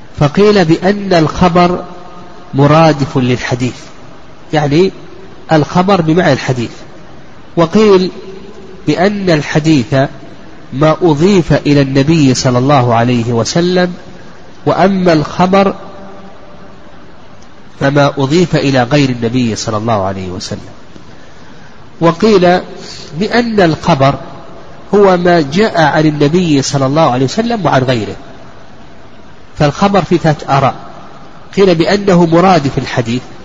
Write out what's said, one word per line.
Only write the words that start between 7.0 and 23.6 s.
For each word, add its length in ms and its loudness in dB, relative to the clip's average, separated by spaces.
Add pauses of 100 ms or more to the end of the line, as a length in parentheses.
وقيل 560 4 (760)
بأن 420 0
الحديث 640 2 (800)
ما 280 2
أضيف 520 4
إلى 280 2
النبي 520 2
صلى 240 0
الله 380 2
عليه 380 0
وسلم، 600 0 (720)
وأما 480 2
الخبر 600 2 (2000)
فما 380 2
أضيف 380 2
إلى 280 2
غير 260 0
النبي 460 -2
صلى 220 -4
الله 260 0
عليه 260 -6
وسلم. 400 -10 (1300)
وقيل 580 4 (600)
بأن 420 0